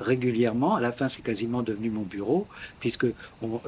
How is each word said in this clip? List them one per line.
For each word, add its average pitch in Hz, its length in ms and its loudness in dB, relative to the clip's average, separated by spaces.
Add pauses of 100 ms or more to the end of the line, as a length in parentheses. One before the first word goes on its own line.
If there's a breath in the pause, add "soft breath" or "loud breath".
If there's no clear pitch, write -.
régulièrement. 123 760 4
À 170 60 2
la 120 100 2
fin, 131 180 0
c'est - 140 -4
quasiment 117 400 -2
devenu 113 280 -2
mon 107 120 -2
bureau, 101 460 0 (320 loud breath)
puisque - 260 0 (340 loud breath)
on... 113 280 -2